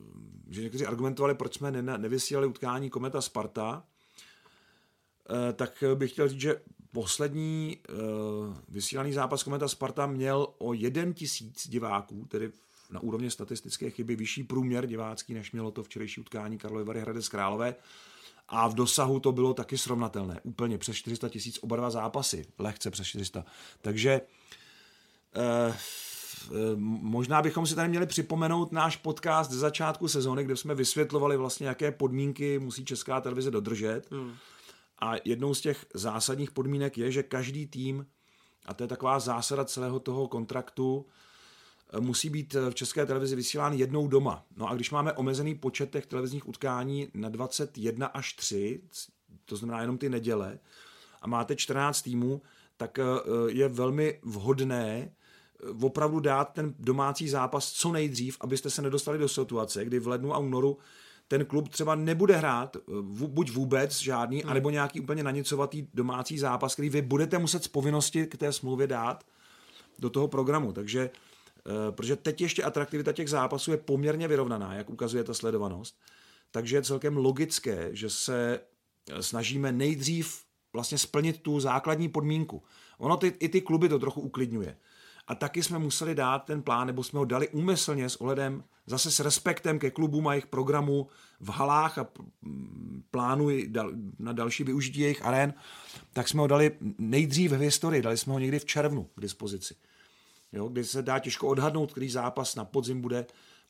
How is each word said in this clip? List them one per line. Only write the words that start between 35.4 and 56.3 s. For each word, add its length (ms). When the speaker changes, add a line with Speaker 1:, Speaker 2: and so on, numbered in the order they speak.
Speaker 1:
z 80
těch 320
zásadních 580
podmínek 460
je, 140
že 120
každý 440
tým, 380
a 80
to 100
je 40
taková 320
zásada 460
celého 340
toho 280
kontraktu, 800
eh, 60
musí 300
být, 260
eh, 160
v 40
České 300
televizi 300
vysílán 380
jednou 340
doma. 380
No 120
a 60
když 160
máme 220
omezený 420
počet 360
těch 140
televizních 420
utkání 640
na 160
dvacet 480
jedna 300
až 260
tři, 480
c-, 200
to 100
znamená 260
jenom 160
ty 120
neděle, 500
a 60
máte 280
čtrnáct 460
týmů, 400
tak, 220
eh, 40
je 200
velmi 560
vhodné, 880
eh, 60
opravdu 340
dát 340